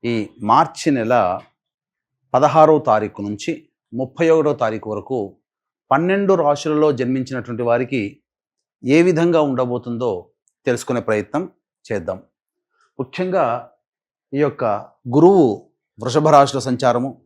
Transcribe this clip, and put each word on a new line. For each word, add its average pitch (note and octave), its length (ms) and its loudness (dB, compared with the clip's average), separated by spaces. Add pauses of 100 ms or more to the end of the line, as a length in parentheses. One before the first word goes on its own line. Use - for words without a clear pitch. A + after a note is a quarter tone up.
(100)
ఈ - 20 -2 (360)
మార్చి D#3+ 480 2
నెల A#2 180 0 (1200)
పదహారవ D3+ 540 4
తారీఖు G#2+ 380 -2
నుంచి G#2 260 -8 (480)
ముప్పై C3 320 -4
ఒకటో D3+ 200 2 (100)
తారీఖు A2 300 -4
వరకు A#2 260 -6 (760)
పన్నెండు F#3+ 400 2 (100)
రాశులలో D3+ 460 0 (100)
జన్మించినటువంటి B2 720 -6
వారికి B2 340 -2 (800)
ఏ C3+ 160 2 (100)
విధంగా E3 400 2
ఉండబోతుందో B2 600 -4 (560)
తెలుసుకునే A#2+ 420 -2
ప్రయత్నం G#2+ 340 -2 (460)
చేద్దాం. F#2+ 300 -6 (840)
ముఖ్యంగా F3+ 440 -4 (920)
ఈ - 60 -2
యొక్క C3 200 -4 (520)
గురువు F3 280 8 (600)
వృషభ D3 320 0
రాశిలో C#3 320 4
సంచారము B2 420 0 (160)